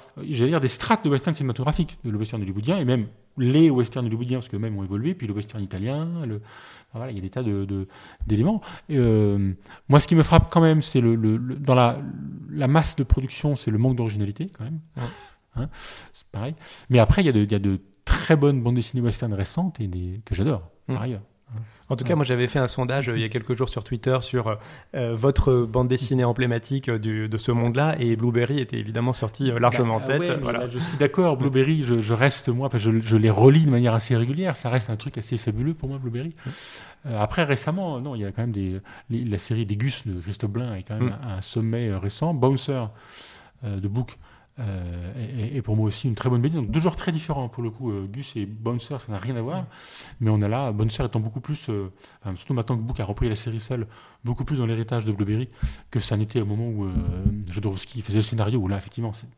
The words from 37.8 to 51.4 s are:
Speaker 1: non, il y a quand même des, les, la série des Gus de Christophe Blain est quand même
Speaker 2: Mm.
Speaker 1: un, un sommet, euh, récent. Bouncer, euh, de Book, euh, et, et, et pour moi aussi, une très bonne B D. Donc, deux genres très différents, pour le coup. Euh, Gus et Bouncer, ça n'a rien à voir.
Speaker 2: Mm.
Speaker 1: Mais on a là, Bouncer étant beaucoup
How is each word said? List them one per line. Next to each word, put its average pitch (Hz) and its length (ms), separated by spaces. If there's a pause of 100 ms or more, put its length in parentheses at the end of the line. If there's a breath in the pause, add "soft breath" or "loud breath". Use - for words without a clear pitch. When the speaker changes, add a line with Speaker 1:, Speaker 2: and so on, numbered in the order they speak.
Speaker 1:
non, 135 140
il 110 80
y - 20
a 98 80
quand 113 100
même 120 100
des, 95 280 (300 loud breath)
les, 117 140
la 104 140
série 113 280
des 101 100
Gus 123 300
de 90 140
Christophe 101 300
Blain 117 240
est 92 80
quand 107 160
même 123 120
Speaker 2:
Mm. 101 80 (100)
Speaker 1:
un, 98 80
un 95 60
sommet, 113 480
euh, 95 80
récent. 123 360
Bouncer, 131 500 (800 loud breath)
euh, 101 160
de 101 80
Book, 113 300 (420 soft breath)
euh, 90 560
et, 120 240 (140)
et, - 20
et 120 60
pour 107 140
moi 110 100
aussi, 104 200
une 117 80
très 127 160
bonne 123 100
B 123 60
D. 156 40
Donc, 135 200
deux 160 100
genres 165 160
très - 160
différents, 147 360
pour 120 140
le 113 80
coup. 113 200
Euh, 98 160
Gus 120 300
et 101 100
Bouncer, 117 520
ça - 140
n'a 101 60
rien 120 180
à 113 60
voir. 165 200
Speaker 2:
Mm. 120 40 (540 loud breath)
Speaker 1:
Mais 110 100
on 107 120
a 101 60
là, 123 240
Bouncer 110 320
étant 117 160
beaucoup 110 200